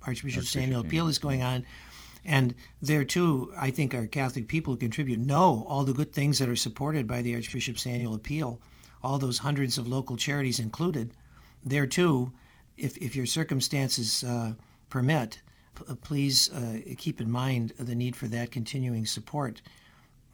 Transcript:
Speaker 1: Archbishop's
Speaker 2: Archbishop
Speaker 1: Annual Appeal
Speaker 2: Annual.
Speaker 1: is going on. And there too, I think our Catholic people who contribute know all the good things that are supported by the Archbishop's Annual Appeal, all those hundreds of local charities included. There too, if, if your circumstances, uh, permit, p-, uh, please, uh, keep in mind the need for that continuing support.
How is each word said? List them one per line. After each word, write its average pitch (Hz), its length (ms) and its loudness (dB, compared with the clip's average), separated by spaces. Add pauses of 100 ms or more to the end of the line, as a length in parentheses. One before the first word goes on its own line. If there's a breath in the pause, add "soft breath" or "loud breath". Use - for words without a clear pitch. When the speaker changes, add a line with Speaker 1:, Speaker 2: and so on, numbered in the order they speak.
Speaker 1:
Archbishop's 127 420 -4
Speaker 2:
Archbishop 135 140 0
Speaker 1:
Annual 127 200 2
Appeal 160 220 2
Speaker 2:
Annual. 165 60 2
Speaker 1:
is 147 100 0
going 135 240 0
on. 127 220 0 (600 loud breath)
And 131 300 4 (260 loud breath)
there 147 240 2
too, 156 520 2
I 135 140 0
think 135 220 0
our 117 140 -2
Catholic 127 400 -2
people 156 260 0
who 117 60 -2
contribute 123 400 0
know 139 480 6
all 139 160 0
the 135 100 2
good 151 200 -2
things 143 260 4
that 131 100 2
are 120 60 0
supported 139 520 -2
by 123 140 -2
the 120 140 0
Archbishop's 117 500 -4
Annual 120 300 -2
Appeal, 123 440 -4 (440 loud breath)
all 135 140 0
those 127 200 0
hundreds 139 400 0
of 120 100 -4
local 131 300 -2
charities 139 420 0
included. 123 520 -2 (520 soft breath)
There 139 240 2
too, 135 460 4 (440 soft breath)
if, - 200 -4
if 117 180 -6
your 131 100 0
circumstances, 135 1000 0
uh, 120 300 -2 (360 soft breath)
permit, 127 520 2 (340 soft breath)
p-, - 140 -14
uh, 127 60 -8
please, 139 560 2
uh, 117 280 -4 (180)
keep - 240 -4
in 113 100 0
mind 123 480 0
the 120 160 -4
need 123 200 0
for - 120 -6
that 117 240 -4
continuing 120 540 -2
support. 147 560 -4 (720 loud breath)